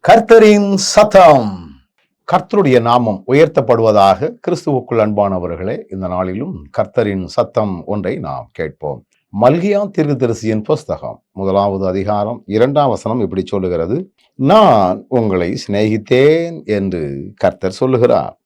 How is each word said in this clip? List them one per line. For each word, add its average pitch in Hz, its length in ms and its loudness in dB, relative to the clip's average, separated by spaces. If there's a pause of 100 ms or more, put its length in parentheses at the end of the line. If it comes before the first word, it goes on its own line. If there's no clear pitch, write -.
கர்த்தரின் 214 640 6
சத்தம். 151 960 4 (600)
கர்த்தருடைய 170 500 2
நாமம் 117 460 0
உயர்த்தப்படுவதாக. 113 1040 2 (140)
கிறிஸ்துவுக்குள் 131 520 -4
அன்பானவர்களே, 98 920 -4
இந்த 95 180 -10
நாளிலும் 92 720 -8
கர்த்தரின் 104 480 -4
சத்தம் 101 600 -4
ஒன்றை 104 340 -6
நாம் 67 320 -12
கேட்போம். 73 540 -10 (360)
மல்கியா 196 560 0
தீர்க்கதரிசியின் 113 680 -2
புஸ்தகம் - 680 -6
முதலாவது 98 560 -2
அதிகாரம் 104 580 -4
இரண்டாம் 131 440 0
வசனம் 113 300 -4
இப்படி 95 260 -4
சொல்லுகிறது, 95 680 -6 (220)
"நான் 131 720 2
உங்களை 98 500 -2 (100)
சிநேகித்தேன் 127 1000 0
என்று 92 680 -6
கர்த்தர் - 360 -2
சொல்லுகிறார். 120 760 0